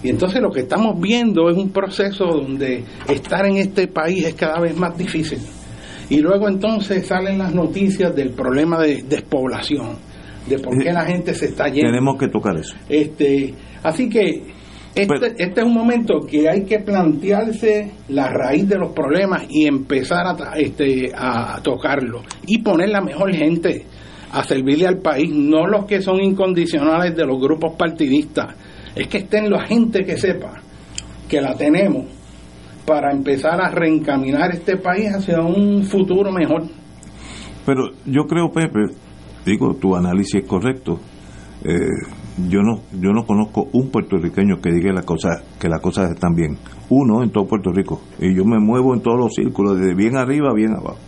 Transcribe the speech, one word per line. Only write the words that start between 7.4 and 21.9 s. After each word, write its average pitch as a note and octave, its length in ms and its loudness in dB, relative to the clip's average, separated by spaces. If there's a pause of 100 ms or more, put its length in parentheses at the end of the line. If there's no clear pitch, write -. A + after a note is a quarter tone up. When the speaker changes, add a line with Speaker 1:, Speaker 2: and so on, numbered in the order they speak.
Speaker 1:
noticias F3+ 640 2
del C3 160 0
problema C#3+ 500 2
de C#3+ 220 0
despoblación, C3 840 -2 (600)
de C3+ 80 2
por B2+ 240 -4
qué D3 80 2
Speaker 2:
Eh, F3 40 2
Speaker 1:
la E3 120 0
gente E3+ 300 -2
se - 100 -4
está - 220 -2
yendo. C3 240 2
Speaker 2:
tenemos C3+ 260 2
que C3+ 120 0
tocar G2+ 280 -2
eso. - 180 -10 (140)
Speaker 1:
Este, C#3+ 640 2 (300)
así D#3+ 260 0
que G3+ 320 2 (540)
este, G3+ 120 2
Speaker 2:
Pero D3 180 2 (120)
Speaker 1:
este F#3 240 0
es A3+ 60 2
un A#3+ 60 4
momento A3+ 540 2
que D3+ 220 2
hay G3 160 2
que G#3+ 140 0
plantearse G3+ 1120 0 (180)
la C3+ 180 0
raíz C#3 400 0
de G3 100 2
los F3 140 -2
problemas E3+ 580 0
y D3+ 180 4
empezar C#3 600 0
a F3+ 80 -2
tra-, D3+ 220 -10
este, C3+ 580 0
a A#2+ 480 -4
tocarlo B2+ 600 -2 (220)